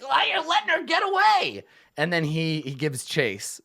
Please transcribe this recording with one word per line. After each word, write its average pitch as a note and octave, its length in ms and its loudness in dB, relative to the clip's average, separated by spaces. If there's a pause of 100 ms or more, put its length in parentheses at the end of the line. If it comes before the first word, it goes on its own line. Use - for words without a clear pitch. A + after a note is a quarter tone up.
Oh, C4+ 240 2
you're D#4+ 200 -2
letting F4+ 220 0
her E4 140 2
get E4+ 200 0
away! F#4+ 600 2 (340)
And D#3+ 140 0
then E3+ 120 2
he, D#3 380 0
he C#3+ 120 -8
gives C3+ 320 -4
chase. G#2+ 600 -4